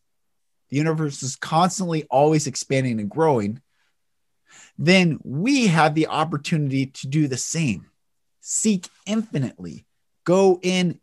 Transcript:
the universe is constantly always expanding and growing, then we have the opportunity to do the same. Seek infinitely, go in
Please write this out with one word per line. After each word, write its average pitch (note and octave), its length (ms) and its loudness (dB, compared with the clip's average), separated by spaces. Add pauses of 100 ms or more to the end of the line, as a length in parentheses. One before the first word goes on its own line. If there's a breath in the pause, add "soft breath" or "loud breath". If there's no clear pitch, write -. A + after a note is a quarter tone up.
(680)
the C3 80 -4
universe D#3 440 -2
is C3 140 -8
constantly E3+ 680 -2
always D3+ 420 2
expanding C3 520 -2
and G#2 100 -6
growing, B2 520 0 (1160 soft breath)
then E3+ 460 4
we A3+ 440 0
have D#3 260 4
the D#3 140 0
opportunity C#3+ 800 -2
to - 200 -14
do D3 200 0
the B2+ 100 -4
same. C3+ 500 -4 (540)
Seek - 460 -2 (180)
infinitely, C3+ 800 -6 (380)
go F#3 380 4
in F#3 420 0